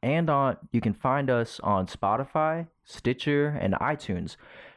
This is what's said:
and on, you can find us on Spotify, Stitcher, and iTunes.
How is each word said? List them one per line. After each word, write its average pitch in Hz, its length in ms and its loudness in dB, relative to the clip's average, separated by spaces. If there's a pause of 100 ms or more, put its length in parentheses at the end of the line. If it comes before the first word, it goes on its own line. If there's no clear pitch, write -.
and 156 260 2
on, 139 280 2 (140)
you 117 100 2
can 107 120 2
find 135 380 0
us 117 320 0
on 95 240 2
Spotify, 156 800 -2 (160)
Stitcher, 147 760 0
and 95 140 0
iTunes. 95 600 -4 (420)